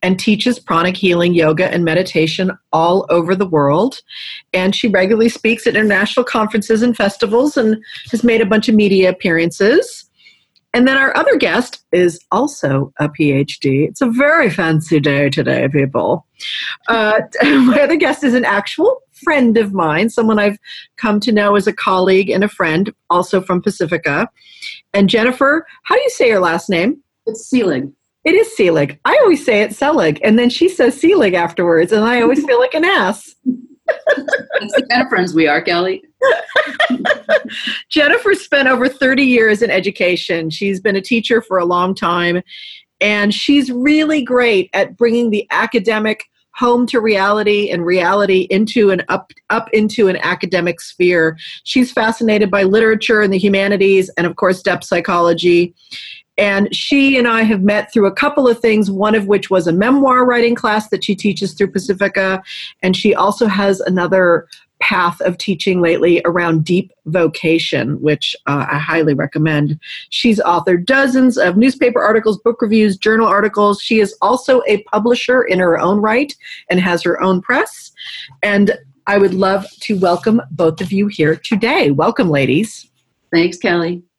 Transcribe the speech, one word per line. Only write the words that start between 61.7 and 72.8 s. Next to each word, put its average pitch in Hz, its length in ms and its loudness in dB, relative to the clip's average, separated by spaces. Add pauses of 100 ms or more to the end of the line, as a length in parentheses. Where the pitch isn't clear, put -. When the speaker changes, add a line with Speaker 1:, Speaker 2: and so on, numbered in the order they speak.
Speaker 1:
Pacifica. 190 680 -2 (400)
And 185 140 0
she 208 180 2
also 208 340 0
has 196 340 0
another 180 640 0 (360)
path 180 380 -2
of 180 160 -4
teaching 185 440 -2
lately 170 440 2
around 170 400 0
deep 185 260 -2 (140)
vocation, 160 960 -2
which, - 340 -2 (120)
uh, 143 220 -2
I 143 80 -4
highly 156 360 0
recommend. 151 680 -2 (300)
She's 226 320 0
authored 175 440 0
dozens 262 520 2
of 180 180 0
newspaper 240 480 2
articles, 214 360 0
book 233 220 -2
reviews, 214 360 2